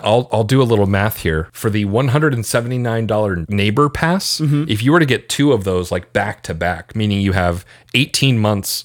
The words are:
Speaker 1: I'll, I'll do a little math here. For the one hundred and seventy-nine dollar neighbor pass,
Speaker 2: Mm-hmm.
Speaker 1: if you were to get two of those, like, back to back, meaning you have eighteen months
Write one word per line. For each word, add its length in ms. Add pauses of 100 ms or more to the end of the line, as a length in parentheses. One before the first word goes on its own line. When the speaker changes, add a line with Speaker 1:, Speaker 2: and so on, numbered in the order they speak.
Speaker 1:
I'll, 260
I'll 140
do 180
a 80
little 160
math 360
here. 300
For 180
the 160
one 220
hundred 260
and 120
seventy-nine 600
dollar 420
neighbor 400
pass, 500
Speaker 2:
Mm-hmm. 300
Speaker 1:
if 140
you 100
were 80
to 60
get 240
two 220
of 120
those, 260
like, 220
back 320
to 100
back, 400
meaning 280
you 100
have 320 (300)
eighteen 440
months 460